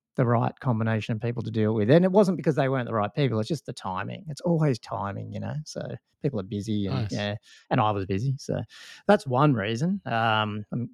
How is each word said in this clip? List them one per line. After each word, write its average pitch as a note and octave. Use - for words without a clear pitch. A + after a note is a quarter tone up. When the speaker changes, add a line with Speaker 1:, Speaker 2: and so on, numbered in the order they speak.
Speaker 1:
the C3+
right A#2+
combination A2+
of G#2+
people A#2+
to A2
do G#2+
it A2
with. G#2+
And E3+
it F#3
wasn't F#3
because D3
they C3+
weren't B2+
the A2+
right G#2
people. A#2+
It's A2
just -
the -
timing. F#2+
It's C#3+
always D#3
timing, G#2+
you G#2
know? G#2
So -
people A2+
are F#2+
busy G#2
and, F#2+
Speaker 2:
Nice. A2
Speaker 1:
yeah, G#2
and C#3
I G#2+
was G2
busy. G#2+
So G2+
that's G#3
one C3+
reason. A#2
Um, A2
and B2+